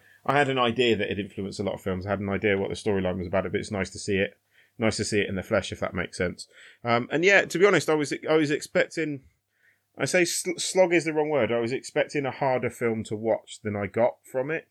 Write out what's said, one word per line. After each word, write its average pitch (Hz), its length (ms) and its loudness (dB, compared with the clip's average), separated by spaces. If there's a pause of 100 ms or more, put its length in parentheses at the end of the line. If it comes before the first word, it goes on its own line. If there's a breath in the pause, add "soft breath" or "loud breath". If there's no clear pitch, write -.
(260 soft breath)
I 135 120 2
had 135 120 4
an 135 100 0
idea 117 380 4
that 98 140 -2
it 95 80 -2
influenced 98 400 -8
a 104 40 -4
lot - 120 -2
of - 60 -12
films. 92 260 -4
I - 20 -2
had 98 100 0
an 101 100 -4
idea 98 280 2
what 98 120 -2
the - 60 -6
storyline 95 440 0
was 87 80 -4
about, 92 160 0
but 90 120 -4
it's - 160 -4
nice 95 200 -2
to - 80 -14
see 101 180 -2
it. - 200 -2 (400 soft breath)
Nice 113 200 0
to 104 80 -4
see 104 160 0
it - 80 -4
in 98 60 -6
the 90 80 -4
flesh, 101 280 -2
if - 80 -10
that - 140 -4
makes - 240 -6
sense. 90 320 -4 (340 loud breath)
Um, 120 260 0
and 151 140 0
yeah, 190 220 6
to - 120 -4
be 180 80 6
honest, 180 240 4
I 156 40 4
was, 151 200 0 (160)
I 156 60 6
was 156 160 4
expecting, 156 680 -2 (760)
I - 60 -4
say 175 220 2
sl-, 180 320 -4
slog 185 360 2
is 156 120 4
the 156 80 -2
wrong 151 160 0
word. 127 200 2
I 117 120 2
was 117 100 -2
expecting 143 540 -2
a 127 60 -2
harder 127 380 0
film 113 360 -2
to 110 100 -6
watch 107 480 -2
than 104 140 -4
I 101 100 -2
got 113 280 0 (140)
from 131 220 -4
it. 156 200 -6